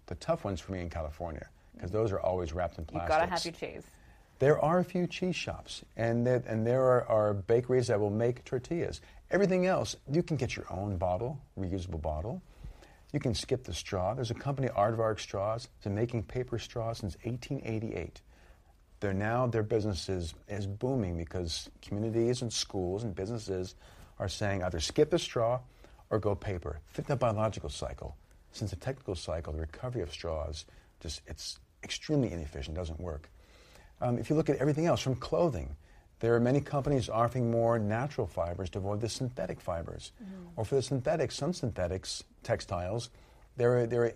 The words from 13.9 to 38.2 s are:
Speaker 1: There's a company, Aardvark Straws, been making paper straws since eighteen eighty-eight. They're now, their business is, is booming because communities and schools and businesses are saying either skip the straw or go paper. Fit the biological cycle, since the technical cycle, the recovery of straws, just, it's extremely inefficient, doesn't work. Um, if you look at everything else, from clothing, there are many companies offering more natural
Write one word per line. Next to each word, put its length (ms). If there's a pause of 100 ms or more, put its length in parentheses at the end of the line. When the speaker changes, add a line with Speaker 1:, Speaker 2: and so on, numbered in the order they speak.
Speaker 1:
There's 160
a 40
company, 340
Aardvark 500
Straws, 480 (160)
been 100
making 300
paper 340
straws 400
since 180 (100)
eighteen 380
eighty-eight. 580 (800)
They're 140
now, 320
their 180
business 460
is, 240 (140)
is 180
booming 500
because 540 (140)
communities 580
and 100
schools 520
and 100
businesses 640 (420)
are 120
saying 340
either 160
skip 320
the 80
straw 400 (500)
or 80
go 160
paper. 540
Fit 180
the 100
biological 540
cycle, 480 (340)
since 200
the 60
technical 360
cycle, 400
the 80
recovery 400
of 100
straws, 540 (340)
just, 280
it's 320 (240)
extremely 480
inefficient, 440
doesn't 240
work. 300 (720)
Um, 160
if 120
you 60
look 140
at 80
everything 300
else, 120
from 160
clothing, 600 (440)
there 140
are 60
many 200
companies 480
offering 440
more 260
natural 480